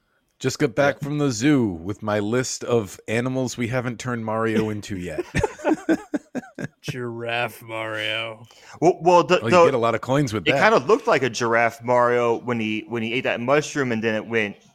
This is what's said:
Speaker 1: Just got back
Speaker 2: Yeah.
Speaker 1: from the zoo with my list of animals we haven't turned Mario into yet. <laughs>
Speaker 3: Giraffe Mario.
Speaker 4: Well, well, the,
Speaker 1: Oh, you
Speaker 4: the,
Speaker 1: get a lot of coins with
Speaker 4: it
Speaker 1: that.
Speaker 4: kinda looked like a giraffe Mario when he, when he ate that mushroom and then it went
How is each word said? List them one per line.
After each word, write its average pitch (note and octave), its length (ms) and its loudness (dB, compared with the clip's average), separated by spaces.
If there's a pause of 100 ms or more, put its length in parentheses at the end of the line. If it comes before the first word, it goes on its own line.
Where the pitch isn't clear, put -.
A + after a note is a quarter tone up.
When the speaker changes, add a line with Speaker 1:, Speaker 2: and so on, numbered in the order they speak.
(400)
Speaker 1:
Just - 180 -2
got C#3 160 0
back C#3 260 2
Speaker 2:
Yeah. - 60 -8
Speaker 1:
from D3 120 -4
the C#3+ 120 0
zoo B2 380 2
with F2 340 -8
my G#2+ 160 0
list A#2 460 -2
of A2+ 420 -2
animals B2+ 500 -2
we B2 120 -4
haven't A#2+ 320 -4
turned A#2+ 240 -6
Mario A2 460 0
into G#2 280 -8
yet. E2+ 320 -8
<laughs> - 1500 -4
Speaker 3:
Giraffe A#2 840 -6
Mario. A2 840 -6 (360)
Speaker 4:
Well, F3 220 2
well, F3 220 6
the, F3 160 4
Speaker 1:
Oh, A2 60 -4
you A#2+ 60 0
Speaker 4:
the, E3+ 140 8
Speaker 1:
get C3 80 4
a B2 40 2
lot A2+ 160 2
of G#2+ 60 -2
coins C3+ 320 0
with G#2+ 140 -2
Speaker 4:
it D3+ 60 2
Speaker 1:
that. C#3 80 2
Speaker 4:
kinda G3+ 260 6
looked A3+ 200 2
like D#3+ 160 4
a B2 80 2
giraffe A#2 520 0
Mario A#2+ 580 2
when A#2+ 180 -4
he, G#2+ 300 -4
when A#2 160 -4
he A2+ 100 -4
ate B2+ 80 -2
that G#2+ 180 -2
mushroom C#3 520 0
and A2 100 -2
then A2+ 140 0
it G#2 100 -4
went G#2+ 300 -2 (180)